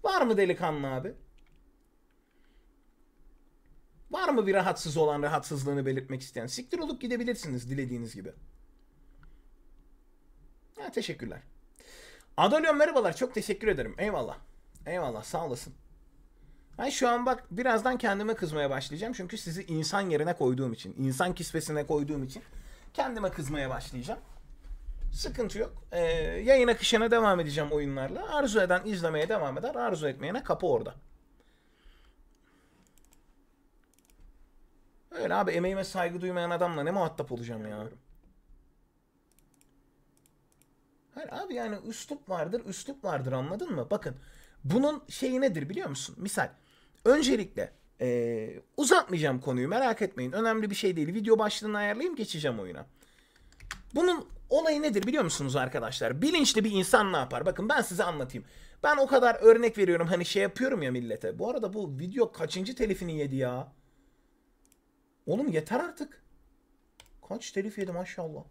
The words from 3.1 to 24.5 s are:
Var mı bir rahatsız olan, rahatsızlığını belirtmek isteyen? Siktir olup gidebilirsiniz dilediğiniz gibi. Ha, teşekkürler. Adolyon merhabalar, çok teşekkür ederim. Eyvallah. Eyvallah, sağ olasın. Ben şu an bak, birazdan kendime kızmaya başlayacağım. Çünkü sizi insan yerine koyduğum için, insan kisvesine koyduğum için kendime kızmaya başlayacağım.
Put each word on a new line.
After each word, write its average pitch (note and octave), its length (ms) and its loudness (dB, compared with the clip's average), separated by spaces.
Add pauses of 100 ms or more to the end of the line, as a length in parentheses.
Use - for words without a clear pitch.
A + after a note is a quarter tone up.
Var F4 180 0
mı A3+ 180 6
bir G3 80 4
rahatsız F3 420 2
olan, D3+ 260 4
rahatsızlığını C#3+ 640 0
belirtmek C3 340 -4
isteyen? - 260 -8
Siktir B3+ 320 -6
olup D4+ 220 -6
gidebilirsiniz A3 720 -4
dilediğiniz B2 440 -6
gibi. F#2+ 180 -12 (2500)
Ha, C4 120 -10
teşekkürler. D3 500 -6 (960)
Adolyon D4 400 4
merhabalar, C#4+ 400 4
çok B3+ 180 -2
teşekkür G#3+ 340 -2
ederim. C3 300 -2
Eyvallah. E3+ 400 -4 (480)
Eyvallah, C3+ 360 -4
sağ E3+ 240 -6
olasın. - 280 -8 (1040)
Ben A#3+ 100 -2
şu C4 200 2
an A#3+ 180 2
bak, B3+ 240 0
birazdan B3 480 2
kendime G#3+ 360 0
kızmaya D3+ 360 -2
başlayacağım. D3 420 -6
Çünkü - 260 -10
sizi E3+ 260 -8
insan E3+ 460 -2
yerine D#3+ 260 2
koyduğum B2+ 360 0
için, G2 260 -10
insan C3+ 360 0
kisvesine D3+ 520 -4
koyduğum D3 380 -2
için C3 180 -12 (520)
kendime A3 360 -2
kızmaya C#3+ 400 -4
başlayacağım. B2+ 500 -8 (920)